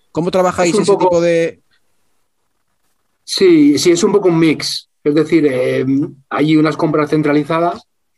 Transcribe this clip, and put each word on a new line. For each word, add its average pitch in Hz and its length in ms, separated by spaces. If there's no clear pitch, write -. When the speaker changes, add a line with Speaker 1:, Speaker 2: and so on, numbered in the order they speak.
Speaker 1:
¿Cómo 165 180
trabajáis 180 420
Speaker 2:
Es 160 40
un 196 80
Speaker 1:
ese 202 80
Speaker 2:
poco 185 140
Speaker 1:
tipo 175 160
de...? 170 400
Speaker 2:
Sí, 151 540
sí, 156 140
es 170 120
un 196 80
poco 196 180
un 165 100
mix. - 480
Es 147 120
decir, 156 340
eh, 131 360
hay 151 280
unas 151 200
compras 156 320
centralizadas, 156 720